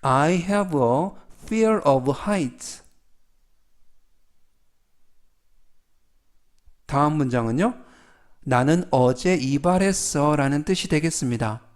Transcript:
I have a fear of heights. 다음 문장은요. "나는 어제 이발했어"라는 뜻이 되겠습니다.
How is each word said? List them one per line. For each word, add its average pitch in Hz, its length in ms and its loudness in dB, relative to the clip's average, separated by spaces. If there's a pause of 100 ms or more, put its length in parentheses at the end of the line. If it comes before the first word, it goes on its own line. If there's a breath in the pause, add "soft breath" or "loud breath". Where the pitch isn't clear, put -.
I 143 260 2
have 190 420 -2
a 135 340 2 (380 loud breath)
fear 220 360 2
of 135 240 2 (200)
heights. 180 560 -6 (4000)
다음 147 280 0
문장은요. 131 600 -2 (680 loud breath)
"나는 139 500 2
어제 127 420 2
이발했어"라는 147 1300 0
뜻이 - 260 -2
되겠습니다. 120 720 -2 (120)